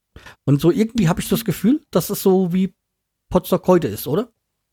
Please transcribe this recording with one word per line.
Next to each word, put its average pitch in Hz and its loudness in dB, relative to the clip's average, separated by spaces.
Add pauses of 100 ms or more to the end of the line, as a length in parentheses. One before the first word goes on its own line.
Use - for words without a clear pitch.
(460)
Und 139 2
so 165 4
irgendwie 220 0
hab 170 -2
ich - -6
das - -2
Gefühl, 233 0 (100)
dass - -2
es 202 -6
so 185 2
wie 185 0 (560)
Potsdok - -2
heute 180 4
ist, 104 -10
oder? 190 -2 (440)